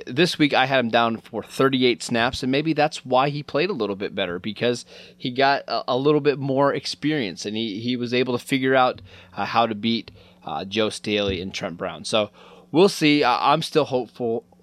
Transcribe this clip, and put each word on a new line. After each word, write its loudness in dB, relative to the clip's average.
This 0
week 4
I 4
had 2
him 0
down 2
for -10
thirty-eight 2
snaps, 0
and -4
maybe 0
that's 0
why 2
he -8
played -2
a -4
little -2
bit -6
better, -4
because -4
he -6
got 2
a, -2
a 0
little 4
bit 2
more 2
experience, -4
and -4
he, -4
he -2
was -4
able 0
to -8
figure 2
out, 2
uh, -4
how 2
to -2
beat, -2
uh, -6
Joe 0
Staley -2
and -10
Trent -8
Brown. -8
So 0
we'll 6
see. 4
I, 2
I'm 2
still 0
hopeful -4